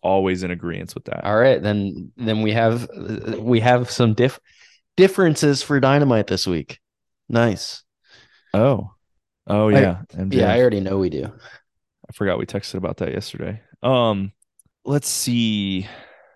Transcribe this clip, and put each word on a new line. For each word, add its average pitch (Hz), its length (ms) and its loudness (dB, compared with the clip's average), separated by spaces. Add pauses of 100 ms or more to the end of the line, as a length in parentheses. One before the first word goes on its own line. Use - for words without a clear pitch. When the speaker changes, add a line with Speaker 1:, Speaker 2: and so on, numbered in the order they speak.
Speaker 1:
always 92 400 0
in 90 80 -6
agreeance 85 440 -10
with - 100 -14
that. - 200 -10
Speaker 2:
All 104 140 0
right, 123 240 4
then, 101 540 -4
then 110 260 -2
we 107 100 0
have, 117 380 0
uh, - 500 -10
we 113 200 2
have 123 300 2
some 117 220 2
diff-, 123 280 0 (560)
differences 165 680 4
for 143 180 0
Dynamite 135 460 4
this 92 220 -2
week. 82 320 -6 (480)
Nice. 117 560 -2 (680)
Speaker 1:
Oh. 104 380 2 (560)
Oh, 107 240 2
Speaker 2:
I, 135 100 6
Speaker 1:
yeah. 95 220 0 (160)
M 95 120 -4
J 95 80 2
F. - 40 4
Speaker 2:
yeah, 104 100 4
I 120 80 4
already 113 200 4
know 95 180 -2
we 90 120 0
do. 67 140 -6
Speaker 1:
I - 880 -20
forgot 98 260 -2
we - 80 -6
texted - 280 -10
about 92 240 -6
that - 140 -4
yesterday. - 500 -10 (200)
Um, 113 500 0 (520)
let's 143 240 -2
see. 107 800 -2 (500)